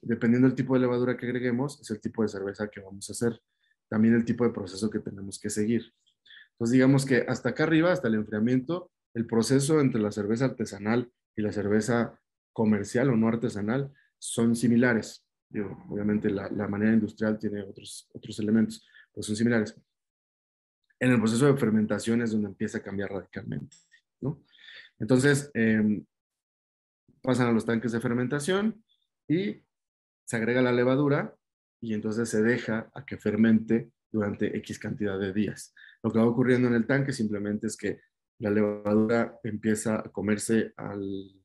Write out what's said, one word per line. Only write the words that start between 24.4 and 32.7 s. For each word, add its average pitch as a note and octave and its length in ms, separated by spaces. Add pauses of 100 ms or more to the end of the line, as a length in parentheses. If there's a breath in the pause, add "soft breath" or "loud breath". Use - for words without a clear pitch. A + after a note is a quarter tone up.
Entonces, C3+ 540
em, A2 520 (1160)
pasan B2 260
a A#2+ 40
los A2 140
tanques A#2 260
de A#2 100
fermentación C#3+ 840 (440)
y G3 360 (600)
se - 100
agrega A#2 260
la B2 120
levadura C#3 640 (460)
y A2+ 120
entonces A2 360
se G#2+ 120
deja A2+ 520